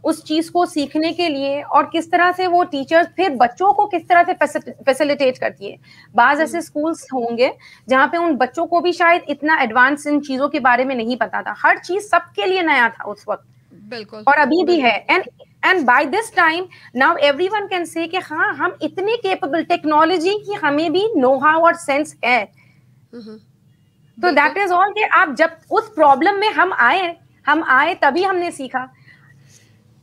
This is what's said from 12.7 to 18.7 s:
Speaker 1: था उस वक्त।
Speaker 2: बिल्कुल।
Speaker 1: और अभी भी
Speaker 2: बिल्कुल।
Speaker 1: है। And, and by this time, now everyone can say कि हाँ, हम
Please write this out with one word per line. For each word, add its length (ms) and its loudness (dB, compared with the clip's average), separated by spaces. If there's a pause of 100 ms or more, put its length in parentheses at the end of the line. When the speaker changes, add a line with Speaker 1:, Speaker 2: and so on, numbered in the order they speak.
Speaker 1:
था 140 -12
उस 260 -14
वक्त। 140 -8 (300)
Speaker 2:
बिल्कुल। 540 -16
Speaker 1:
और 60 6
अभी 300 2
भी 180 2
Speaker 2:
बिल्कुल। 40 0
Speaker 1:
है। 220 0
And, 160 0 (420)
and 140 2 (100)
by 160 4
this 340 -4
time, 280 0 (300)
now 260 2
everyone 500 0
can 240 -6
say 140 -6
कि 60 -4
हाँ, 360 -4
हम 280 -4